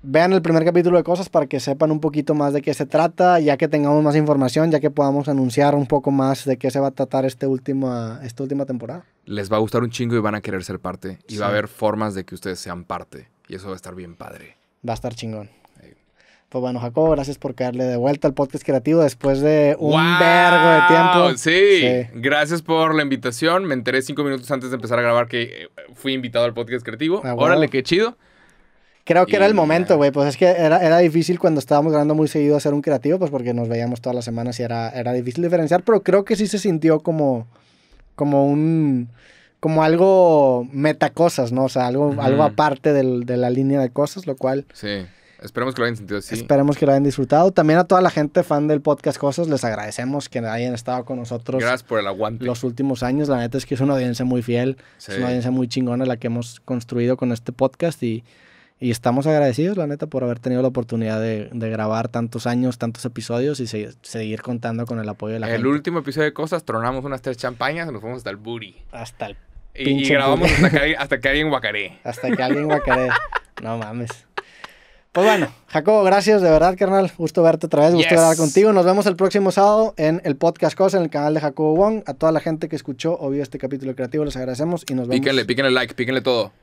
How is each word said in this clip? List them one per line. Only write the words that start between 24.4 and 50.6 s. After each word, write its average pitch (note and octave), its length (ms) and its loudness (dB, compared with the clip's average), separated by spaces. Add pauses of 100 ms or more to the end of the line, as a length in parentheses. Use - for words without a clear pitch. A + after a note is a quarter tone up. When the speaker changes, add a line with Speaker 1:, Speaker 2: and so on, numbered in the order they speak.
Speaker 2:
antes C3 180 -4
de C3 60 -4
empezar A#2 240 -2
a - 20 0
grabar A#2+ 260 2
que, A#2+ 140 -4 (220)
eh, - 40 -20 (280)
fui C3+ 180 -6
invitado A#2+ 320 -2
al A#2 80 -4
podcast A#2+ 320 -8
creativo. D#3 380 -4
Speaker 1:
Ah, B2 100 -6
Speaker 2:
Órale, D3 280 2
Speaker 1:
bueno. D3+ 100 0
Speaker 2:
qué C3+ 100 0
chido. G#3+ 360 0 (920)
Speaker 1:
Creo F3 200 6
que G#3 80 0
era G3 100 4
el G#3 60 6
Speaker 2:
Y G#3+ 40 2
Speaker 1:
momento, E3+ 340 2
Speaker 2:
ya. F3+ 80 6
Speaker 1:
güey. C#3+ 140 4
Pues C#3+ 180 0
es C3 80 -6
que F3+ 100 4
era, E3+ 320 4
era E3+ 180 4
difícil E3+ 400 2
cuando D#3+ 220 2
estábamos D3+ 320 2
grabando D3+ 240 2
muy D#3 120 2
seguido D3 300 2
hacer C#3+ 160 0
un D3 80 -2
creativo, D3 380 0
pues E3+ 100 0
porque B2 240 -4
nos A#2 160 -2
veíamos A#2 320 -4
todas B2 140 -4
las A#2+ 100 -6
semanas A#2+ 340 -6
y B2 40 -4
era, A#2 260 -6
era A#2+ 240 -6
difícil B2+ 300 -4
diferenciar, E3+ 400 2
pero G#3+ 180 4
creo G3 240 2
que A3 100 0
sí G3+ 120 -2
se G#3 100 -4
sintió D#3+ 440 2
como, C#3 440 0 (720)
como C#3+ 320 2
un, D3 640 0 (500)
como D#3 240 0
algo D#3+ 880 6
metacosas, D3 800 0
¿no? C3 140 0
O C3+ 40 0
sea, B2+ 160 0
algo, C3+ 240 0
Speaker 2:
Ujú. C3+ 120 -4
Speaker 1:
algo C3+ 220 2
aparte D3 500 0
del, B2+ 340 0
de B2 100 -2
la B2 140 0
línea C3+ 280 0
de B2 120 -2
cosas, C#3+ 340 -4
lo C#3 100 -6
cual C3+ 380 -4
Speaker 2:
Sí. G2+ 320 -8 (380)
Esperemos A#2+ 320 -6
que B2 60 -4
lo A#2 40 0
hayan A#2 120 -4
sentido G2+ 200 -8
así. G2+ 160 -10
Speaker 1:
esperemos C#3 420 0
que D3 120 0
lo C#3 60 4
hayan C#3 100 2
disfrutado. C#3+ 480 2
También D#3 260 4
a F3+ 60 4
toda F#3 180 4
la F3+ 80 4
gente D#3 320 0
fan D3+ 260 0
del D3+ 140 0
podcast D3 380 -2
Cosas, C#3+ 280 -2
les C#3+ 160 -2
agradecemos A#2+ 640 -6
que B2+ 100 -8
hayan A#2 340 -4